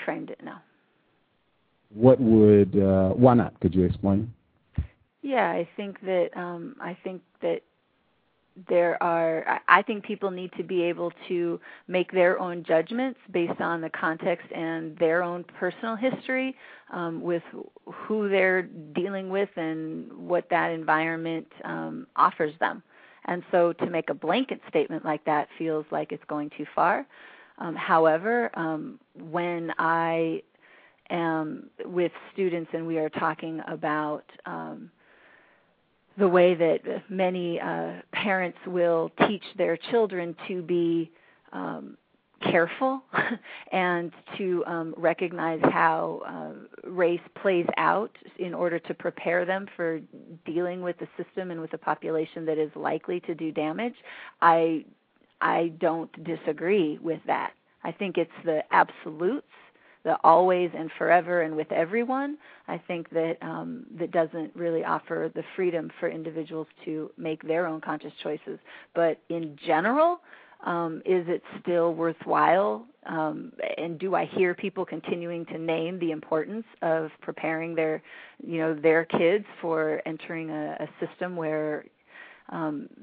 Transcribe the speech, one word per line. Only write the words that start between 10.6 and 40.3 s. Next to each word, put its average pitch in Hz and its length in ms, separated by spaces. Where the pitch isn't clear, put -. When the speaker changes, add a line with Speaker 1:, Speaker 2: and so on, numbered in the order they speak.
Speaker 1:
be 175 200
able 170 300
to 170 320
make 180 240
their 185 260
own 175 260
judgments 233 540
based 175 300
on 170 200
the 160 100
context 170 640
and 165 440
their 170 240
own 175 220
personal 220 380
history, 262 580
um, 165 300
with 170 200
who 214 420
they're 185 340
dealing 180 680
with 196 260
and 160 560
what 175 380
that 170 200
environment, 165 760
um, 160 420
offers 160 440
them. - 220
And 180 240
so 170 240
to 180 120
make 170 240
a - 40
blanket 190 540
statement 156 360
like 151 200
that 151 240
feels 156 320
like 151 220
it's - 160
going 151 280
too 151 180
far. 202 320
Um, 165 180
however, 180 800
um, 156 440
when 170 480
I 165 640
am 160 600
with 175 280
students 175 400
and 165 140
we 165 120
are 156 120
talking 160 580
about, 151 560
um, 165 440
the 196 100
way 180 260
that 165 260
many, 180 520
uh, 165 400
parents 190 540
will 170 440
teach 202 160
their 170 200
children 185 580